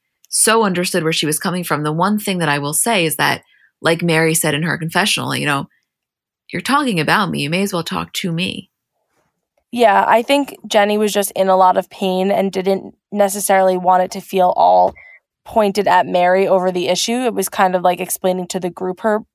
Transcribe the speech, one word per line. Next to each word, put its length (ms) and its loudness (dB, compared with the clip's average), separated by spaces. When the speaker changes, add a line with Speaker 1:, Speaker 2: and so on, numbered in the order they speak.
Speaker 1:
so 340 2
understood 400 -2
where 100 0
she 120 -2
was 120 -2
coming 260 -4
from. 200 -2
The 80 -2
one 260 0
thing 220 -4
that 100 0
I 100 0
will 140 -6
say 320 0
is 120 -4
that, 260 0
like 200 0
Mary 320 2
said 220 0
in 80 -2
her 160 -4
confessional, 560 -2
you 100 -4
know, 220 -2
"You're 100 -6
talking 380 0
about 300 2
me. 120 -4
You 100 -4
may 100 0
as 120 -4
well 100 -4
talk 300 -8
to 180 -6
me." 400 -6
Speaker 2:
Yeah, 360 4
I 160 4
think 320 0
Jenny 320 2
was 160 0
just 180 -2
in 180 0
a 80 4
lot 200 4
of 140 -4
pain 400 -2
and 200 0
didn't 440 -4
necessarily 680 2
want 240 2
it 100 -2
to 100 -12
feel 340 0
all 400 4
pointed 400 0
at 180 4
Mary 400 2
over 260 2
the 180 -4
issue. 340 -2
It 100 -2
was 140 -4
kind 260 0
of, 80 0
like, 200 2
explaining 460 -4
to 120 -6
the 100 -4
group 300 -8
her, 220 0